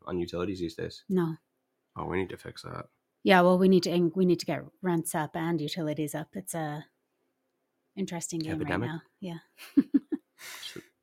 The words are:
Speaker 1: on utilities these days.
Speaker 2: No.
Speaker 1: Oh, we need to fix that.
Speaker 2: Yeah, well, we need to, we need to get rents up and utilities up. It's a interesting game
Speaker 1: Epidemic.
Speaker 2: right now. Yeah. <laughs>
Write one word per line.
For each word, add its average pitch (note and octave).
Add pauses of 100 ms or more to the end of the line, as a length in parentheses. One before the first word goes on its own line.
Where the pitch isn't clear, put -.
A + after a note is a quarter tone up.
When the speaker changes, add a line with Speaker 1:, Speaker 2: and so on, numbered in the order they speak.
Speaker 1:
on F2+
utilities F2
these E2+
days. -
Speaker 2:
No. E3+ (580)
Speaker 1:
Oh, D#2+
we E2
need F#2
to -
fix -
that. F2 (360)
Speaker 2:
Yeah, F#3+
well, F3+
we F#3+
need F#3
to, E3+
we F#3+
need E3+
to -
get C3+ (160)
rents E3+
up D3+
and E3
utilities D3+
up. D#3
It's -
a D#3 (1120)
interesting F3
game D#3+
Speaker 1:
Epidemic. C#3+
Speaker 2:
right D#3+
now. D#3 (200)
Yeah. -
<laughs> - (1080)